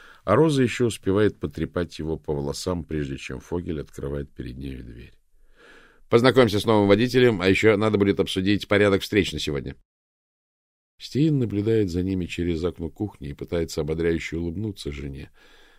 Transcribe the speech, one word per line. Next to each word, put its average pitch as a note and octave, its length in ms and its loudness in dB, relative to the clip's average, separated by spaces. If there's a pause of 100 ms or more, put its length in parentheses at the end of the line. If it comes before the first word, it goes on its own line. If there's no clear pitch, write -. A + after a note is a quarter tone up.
(240)
а G2 120 2
Роза C#3+ 280 4
еще A#2+ 220 0
успевает G2+ 540 0
потрепать D#2+ 600 -6
его D#2 180 -4
по D#2 160 -6
волосам, C#2+ 500 -4
прежде C#2+ 340 -6
чем B1+ 220 -12
Фогель E2+ 420 -8
открывает C#2 500 -10
перед B1 260 -12
нею C2 260 -12
дверь. A#1 300 -20 (960)
Познакомься A#2 500 4
с G2 60 -4
новым G#2+ 220 4
водителем, A#2 540 4
а F#2 80 4
еще G#2+ 260 6
надо G#2+ 220 2
будет G2 220 4
обсудить F#2+ 480 0
порядок G2+ 340 4
встреч F#2+ 320 0
на D2+ 60 -6
сегодня. C2+ 360 -6 (1200)
Стиен D3 400 0
наблюдает G#2 500 0
за F2+ 140 -2
ними F#2 220 -2
через E2+ 380 -4
окно E2 260 -4
кухни E2+ 400 -10
и C#2+ 40 -8
пытается D#2+ 480 -4
ободряюще E2 560 -2
улыбнуться E2+ 540 -8
жене, C#2 400 -12 (480)